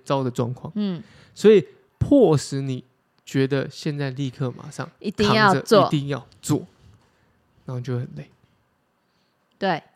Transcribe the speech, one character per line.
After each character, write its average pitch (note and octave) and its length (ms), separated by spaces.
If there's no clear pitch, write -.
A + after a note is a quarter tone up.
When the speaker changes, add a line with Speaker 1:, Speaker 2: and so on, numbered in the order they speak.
Speaker 1:
糟 C#3 180
的 B2+ 80
状 A#2+ 240
况。 - 220
Speaker 2:
嗯。 F#3+ 260
Speaker 1:
所 - 160
以 G#3 160
迫 A3 380
使 C#3 260
你 C3+ 220
觉 C3+ 220
得 C3+ 220
现 D3 280
在 C#3 120
立 C3 200
刻 B2 280
马 - 120
上 C#3 200
Speaker 2:
一 G3+ 100
定 G#3 240
要 G#3+ 280
做。 G3+ 220
Speaker 1:
扛 - 80
着， E3 40
一 D3 60
定 C#3 80
要 C3 180
做， D3+ 260
然 B2+ 120
后 - 20
就 B2 180
很 B2 80
累。 - 120
Speaker 2:
对。 F3+ 240